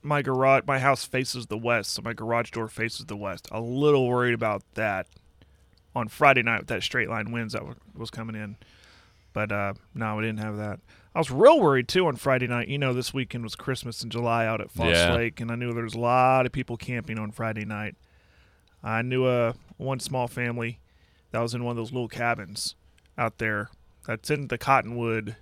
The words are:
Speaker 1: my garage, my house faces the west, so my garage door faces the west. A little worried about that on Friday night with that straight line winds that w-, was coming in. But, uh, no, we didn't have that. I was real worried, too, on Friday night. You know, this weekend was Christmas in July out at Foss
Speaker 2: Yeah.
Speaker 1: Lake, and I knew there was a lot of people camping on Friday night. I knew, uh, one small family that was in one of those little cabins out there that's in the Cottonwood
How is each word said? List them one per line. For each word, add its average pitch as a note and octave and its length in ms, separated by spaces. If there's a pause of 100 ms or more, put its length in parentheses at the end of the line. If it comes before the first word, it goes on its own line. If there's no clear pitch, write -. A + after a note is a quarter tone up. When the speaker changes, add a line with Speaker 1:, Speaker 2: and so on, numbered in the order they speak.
Speaker 1:
my D3 200
garage, C3 440
my C3+ 140
house C3+ 240
faces B2+ 440
the G#2+ 100
west, A#2 340
so - 100
my A#2 120
garage A2+ 380
door A2 180
faces - 380
the G#2 100
west. G2 340
A G#2+ 80
little C3 480
worried B2 260
about A2 300 (120)
that G2+ 320 (880)
on A#2 140
Friday C3+ 340
night A2+ 180
with - 100
that A2 140
straight - 260
line A2 240
winds A2+ 180
that A2+ 80
w-, A#2+ 160 (180)
was A2+ 160
coming A2+ 280
in. G#2 180 (760)
But, G#2+ 200
uh, G2+ 220 (200)
no, A2 220
we G#2+ 80
didn't A2 160
have G#2+ 180
that. G#2 220 (340)
I - 60
was D3 100
real A#3+ 300
worried, C3+ 280
too, F#3 200
on C3+ 80
Friday B2+ 320
night. A#2+ 200
You C#3 120
know, C3 140
this B2 200
weekend B2+ 300
was G#2+ 120
Christmas - 480
in A#2 60
July A#2 380
out A2 120
at - 120
Foss - 240
Speaker 2:
Yeah. E2+ 180
Speaker 1:
Lake, A#2 260
and A#2 120
I A#2 40
knew A#2+ 160
there A#2 120
was A2 100
a A#2 60
lot B2+ 480
of - 40
people C#3+ 260
camping A#2 420
on G#2+ 120
Friday G#2+ 320
night. G#2 320 (880)
I A2+ 200
knew, B2+ 220
uh, A#2+ 280 (240)
one C3 220
small B2+ 280
family A#2+ 520 (520)
that A#2 100
was A#2 120
in A#2+ 100
one A#2+ 80
of A#2 60
those A2+ 140
little B2 160
cabins A2+ 680 (460)
out A2+ 180
there A2 320 (380)
that's A2+ 240
in C#3+ 160
the B2 100
Cottonwood A2+ 840